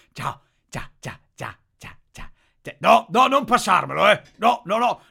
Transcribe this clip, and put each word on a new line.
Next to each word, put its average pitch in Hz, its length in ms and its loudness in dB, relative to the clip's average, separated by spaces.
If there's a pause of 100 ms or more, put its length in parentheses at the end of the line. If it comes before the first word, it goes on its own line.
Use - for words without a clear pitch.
(120)
Ciao, 143 300 -10 (260)
ciao, - 220 -12 (100)
ciao, - 180 -14 (160)
ciao, - 200 -14 (240)
ciao, - 180 -20 (160)
ciao. - 180 -16 (480)
No, 220 320 4
no, 247 160 4
non 277 180 0
passarmelo, 175 680 0
eh. - 120 2 (160)
No, - 260 0
no, 196 140 -2
no, 233 320 -2